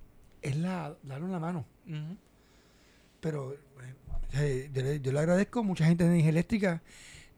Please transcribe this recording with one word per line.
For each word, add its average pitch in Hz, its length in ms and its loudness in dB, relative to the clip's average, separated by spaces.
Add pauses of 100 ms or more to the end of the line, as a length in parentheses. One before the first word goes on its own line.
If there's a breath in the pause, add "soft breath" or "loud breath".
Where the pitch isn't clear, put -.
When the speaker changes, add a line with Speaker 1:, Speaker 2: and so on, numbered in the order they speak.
(440)
Speaker 1:
es 135 140 -4
la, 165 460 -4
darle 139 240 -10
una 185 120 -4
mano. 165 260 -6 (220)
Speaker 2:
Ujú. 160 300 -10 (1040 soft breath)
Speaker 1:
Pero, 143 340 -4
eh, 143 40 -16 (760)
eh, 139 380 0
yo 131 100 -2
le, 143 180 -2
yo 131 120 -2
le 139 60 2
agradezco 180 420 2
a - 20 0
mucha 175 240 2
gente 170 180 6
de 170 60 6
energía 165 200 6
eléctrica, 175 520 0 (560 loud breath)